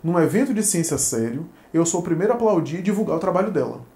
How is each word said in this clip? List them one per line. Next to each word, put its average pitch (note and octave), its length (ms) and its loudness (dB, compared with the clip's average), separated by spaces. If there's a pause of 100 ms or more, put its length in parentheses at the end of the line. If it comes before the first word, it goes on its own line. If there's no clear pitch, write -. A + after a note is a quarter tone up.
num E3+ 160 2
evento E3 340 2
de G#3 100 0
ciência E3 340 0
sério, A#2+ 500 -2 (260)
eu E3 120 4
sou F3 160 -2
o - 20 -6
primeiro F3+ 300 0
a - 20 2
aplaudir F3+ 440 0
e - 20 -6
divulgar F#3+ 340 0
o E3 60 -2
trabalho F#3+ 300 0
dela. B2 300 -2 (140)